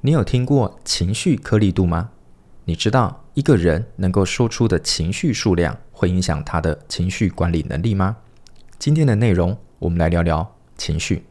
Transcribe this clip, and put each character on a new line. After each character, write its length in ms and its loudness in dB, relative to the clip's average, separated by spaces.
你 100 2
有 120 4
听 220 0
过 380 0
情 300 -2
绪 220 0
颗 220 -2
粒 140 4
度 140 2
吗？ 240 -2
你 100 -2
知 140 0
道 440 0
一 80 -2
个 140 6
人 300 2
能 160 -2
够 120 2
说 240 0
出 200 0
的 120 2
情 320 -4
绪 220 -2
数 220 2
量 220 0
会 180 -2
影 120 0
响 220 -2
他 180 -4
的 260 -2
情 220 -4
绪 200 0
管 220 -2
理 160 -2
能 140 -4
力 120 0
吗？ 240 -2
今 180 0
天 100 2
的 100 4
内 160 2
容， 260 2
我 100 -2
们 100 -2
来 100 4
聊 120 2
聊 340 -2
情 220 -4
绪。 320 -4